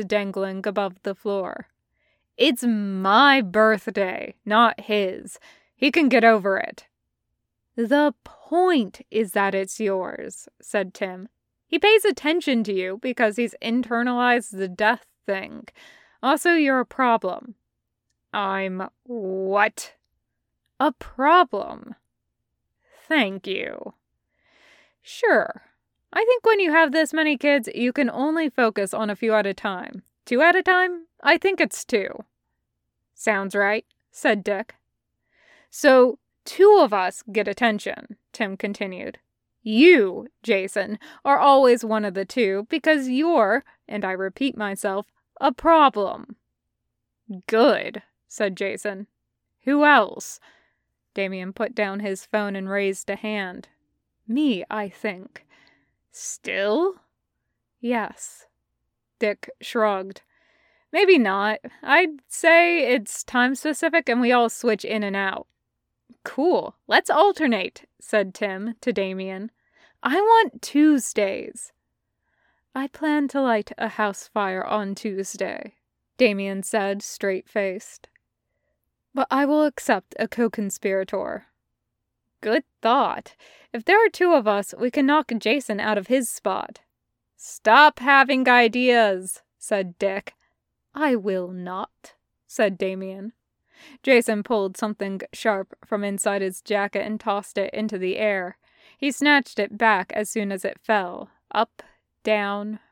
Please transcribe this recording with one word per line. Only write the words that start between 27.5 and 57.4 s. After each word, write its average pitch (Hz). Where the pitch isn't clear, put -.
you 240
can 277
only 311
focus 214
on 214
a 196
few 220
at 208
a 196
time. 190
Two 247
at 349
a 370
time? 359
I 320
think 381
it's -
two." -
"Sounds 196
right," 202
said 214
Dick. 202
"So, 254
two 403
of 247
us 185
get 208
attention," 208
Tim 196
continued. 196
"You, 226
Jason, 202
are 277
always 262
one 214
of 190
the 190
two 202
because 302
you're, 254
and 208
I 190
repeat 190
myself, 196
a 247
problem." 285
"Good," 220
said 196
Jason. 196
"Who 294
else?" -
Damien 190
put -
down 202
his 196
phone 208
and 190
raised 196
a 196
hand. 202
"Me, 240
I 208
think." -
"Still?" 208